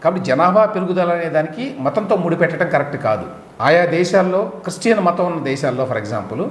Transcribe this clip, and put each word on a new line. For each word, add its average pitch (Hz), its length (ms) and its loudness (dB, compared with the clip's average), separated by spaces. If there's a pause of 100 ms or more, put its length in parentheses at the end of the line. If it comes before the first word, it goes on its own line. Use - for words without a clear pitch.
కాబట్టి 175 220 0
జనాభా 180 400 4
పెరుగుదల 180 460 0
అనే 170 180 -2
దానికి 160 500 -4
మతంతో 202 360 0
ముడిపెట్టడం 175 540 0
కరెక్ట్ 139 280 0
కాదు. 107 280 -2 (360)
ఆయా 160 240 4
దేశాల్లో, 180 540 2
క్రిస్టియన్ 202 600 -2
మతం 175 260 2
ఉన్న 165 180 -4
దేశాల్లో, 131 400 -2
for 127 120 -2
example, 110 560 -6